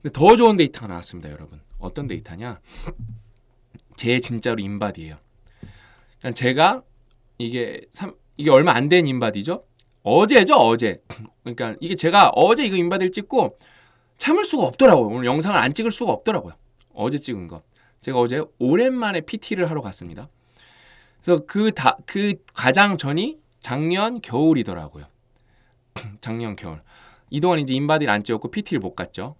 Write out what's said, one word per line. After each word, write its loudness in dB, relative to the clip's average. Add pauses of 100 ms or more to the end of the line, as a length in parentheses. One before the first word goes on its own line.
근데 -8
더 8
좋은 6
데이터가 -2
나왔습니다, -14
여러분. -18 (180)
어떤 -10
데이터냐? -12 (1300)
제 -2
진짜로 -6
인바디예요. -8 (1000)
그러니까 -10
제가 2 (560)
이게 -8 (100)
삼-, -14 (200)
이게 0
얼마 6
안 2
된 6
인바디죠? -4 (420)
어제죠, 6
어제. 2 (400)
그러니까 -8
이게 -6
제가 6
어제 4
이거 -2
인바디를 0
찍고 -2 (600)
참을 0
수가 0
없더라고요. 6
오늘 -4
영상을 0
안 2
찍을 -2
수가 -4
없더라고요. -4 (400)
어제 -4
찍은 -10
거. -18 (400)
제가 -4
어제 0 (160)
오랜만에 0
피티를 -6
하러 -6
갔습니다. -16 (960)
그래서 2
그 0
다-, 0
그 -2 (180)
가장 2
전이 -4 (220)
작년 -4
겨울이더라고요. -2 (880)
<clears throat> -16
작년 -8
겨울. -14 (480)
이동안 0
이제 -4
인바디를 0
안 0
찍었고 -4
피티를 -6
못 -10
갔죠. -12